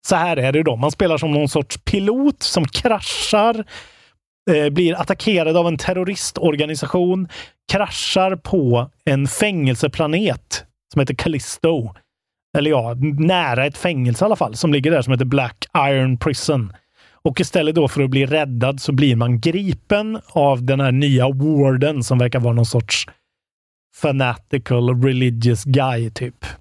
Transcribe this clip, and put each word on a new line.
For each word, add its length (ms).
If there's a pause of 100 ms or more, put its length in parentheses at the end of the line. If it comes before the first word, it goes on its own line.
Så 80
här 200
är 160
det 100
då. 140
Man 140
spelar 280
som 140
någon 160
sorts 360
pilot 580
som 220
kraschar, 1000 (880)
eh, 200
blir 300
attackerad 560
av 120
en 100
terroristorganisation, 1500 (440)
kraschar 640
på 540 (140)
en 240
fängelseplanet 1400 (280)
som 80
heter 140
Callisto. 800 (640)
Eller 120
ja, 240 (240)
nära 480
ett 120
fängelse 460
i 20
alla 100
fall, 180
som 180
ligger 180
där, 120
som 100
heter 120
Black 420 (100)
Iron 420
Prison. 540 (400)
Och 280
istället 340
då 140
för 140
att 80
bli 160
räddad 540
så 120
blir 240
man 240
gripen 840
av 380
den 160
här 120
nya 360
warden 760
som 160
verkar 220
vara 140
någon 120
sorts 400 (880)
fanatical 1080
religious 600
guy, 460
typ. 340 (160)